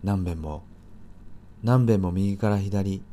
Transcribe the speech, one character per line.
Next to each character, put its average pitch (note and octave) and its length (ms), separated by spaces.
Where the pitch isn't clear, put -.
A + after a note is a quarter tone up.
何 F#2+ 220
べ F2 80
ん D#2+ 80
も、 D2+ 220
何 B2 220
べ A2+ 100
ん G2 60
も F2+ 100
右 G2 260
か G#2+ 120
ら G2+ 80
左 G2 440